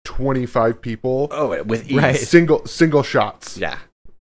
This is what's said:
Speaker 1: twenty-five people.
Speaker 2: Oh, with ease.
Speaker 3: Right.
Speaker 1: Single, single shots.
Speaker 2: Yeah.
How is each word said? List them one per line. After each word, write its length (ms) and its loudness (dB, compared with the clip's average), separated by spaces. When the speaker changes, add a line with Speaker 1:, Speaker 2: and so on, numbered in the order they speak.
Speaker 1:
twenty-five 760 0
people. 500 -4
Speaker 2:
Oh, 320 -4
with 260 -6
ease. 80 0
Speaker 3:
Right. 180 4
Speaker 1:
Single, 500 4
single 380 2
shots. 540 -4
Speaker 2:
Yeah. 220 -6